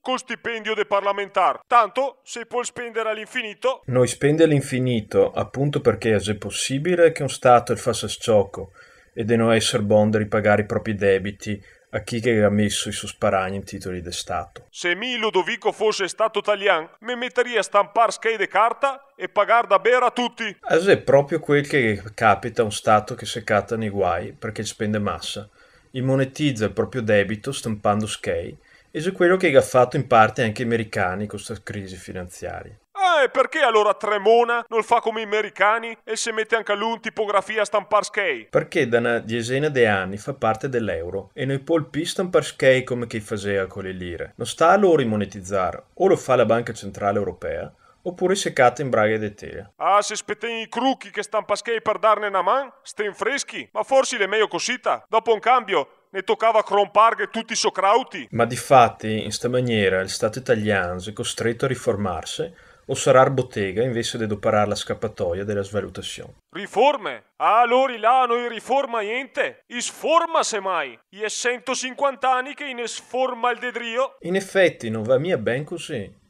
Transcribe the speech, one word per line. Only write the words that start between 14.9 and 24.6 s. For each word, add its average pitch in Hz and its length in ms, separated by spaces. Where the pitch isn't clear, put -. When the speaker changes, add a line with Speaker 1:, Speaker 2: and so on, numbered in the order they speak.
Speaker 1:
mi 240 220
Ludovico 208 560
fosse 202 340
Stato 214 320
italiano, 196 520
mi 240 160
metteria 247 420
a 185 60
stampare 208 480
schede 214 340
carta 240 680
e 180 120
pagare 208 380
da 190 140
bere 247 240
a 233 80
tutti. 226 480
Speaker 2:
Ah, - 180
sì, 185 140
è 110 60
proprio 143 420
quel 143 260
che 113 340
capita 107 480
a - 20
un 104 60
Stato 107 460
che 110 100
si 113 160
cata 104 320
nei 110 140
guai 90 440
perché 110 300